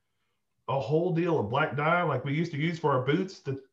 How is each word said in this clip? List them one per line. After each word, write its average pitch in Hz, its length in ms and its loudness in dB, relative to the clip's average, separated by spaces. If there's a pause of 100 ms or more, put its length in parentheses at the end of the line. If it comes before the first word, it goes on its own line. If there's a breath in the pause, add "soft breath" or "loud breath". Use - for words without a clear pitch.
(680)
a 127 100 -2
whole 165 360 2
deal 165 260 2
of 104 100 -2
black 143 280 0
dye 170 240 2
like 139 240 -2
we 139 80 -2
used 165 180 -2
to 139 60 -6
use 160 220 -2
for 151 120 2
our 123 140 2
boots. 170 340 0
The - 320 -6